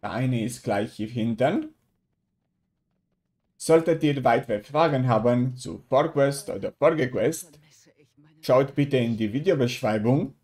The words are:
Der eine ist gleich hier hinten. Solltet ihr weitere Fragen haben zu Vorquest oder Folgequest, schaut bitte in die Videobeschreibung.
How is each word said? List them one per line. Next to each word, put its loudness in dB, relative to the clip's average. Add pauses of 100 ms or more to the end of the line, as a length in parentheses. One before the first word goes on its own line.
Der -8
eine -2
ist -8
gleich -2
hier -8
hinten. -2 (1900)
Solltet 2
ihr 0
weitere 0
Fragen 0
haben 2
zu -14
Vorquest 0
oder -8
Folgequest, -2 (800)
schaut 2
bitte 0
in 0
die -2
Videobeschreibung. 0